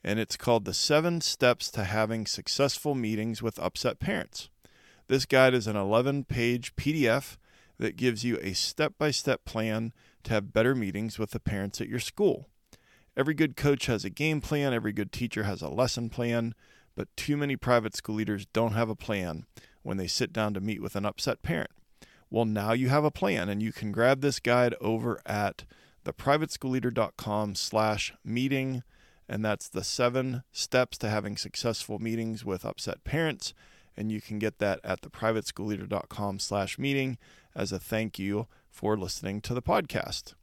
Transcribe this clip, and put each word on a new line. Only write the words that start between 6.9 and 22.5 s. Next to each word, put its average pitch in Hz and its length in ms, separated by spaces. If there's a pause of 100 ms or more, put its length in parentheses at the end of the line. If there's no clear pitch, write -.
D 143 120
F 120 300 (420)
that - 180
gives 117 280
you 120 160
a 92 140
step-by-step - 920
plan 110 480 (320)
to - 80
have 101 200
better 120 220
meetings 107 440
with 107 120
the 117 100
parents 98 400
at - 80
your 120 120
school. - 480 (680)
Every 143 180
good 147 220
coach 143 300
has 107 180
a 101 60
game 151 300
plan, 143 320
every 110 200
good 104 200
teacher 110 320
has 92 180
a 73 60
lesson 117 420
plan, 117 440 (400)
but - 220
too 147 200
many 143 200
private 117 380
school - 200
leaders 104 320
don't 113 260
have 113 160
a 110 80
plan 90 500 (360)
when 104 140
they 92 100
sit - 260
down 107 220
to 95 60
meet 101 220
with - 140
an 101 100
upset - 360
parent. - 280 (580)
Well, 117 160
now 107 280